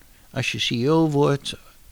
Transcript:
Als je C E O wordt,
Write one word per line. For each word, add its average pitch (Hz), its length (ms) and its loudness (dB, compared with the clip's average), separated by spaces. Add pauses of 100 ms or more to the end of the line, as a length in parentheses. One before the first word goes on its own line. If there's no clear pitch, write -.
(300)
Als - 220 -4
je 113 60 -6
C - 120 -2
E 123 200 -2
O 160 180 4
wordt, 143 480 0 (360)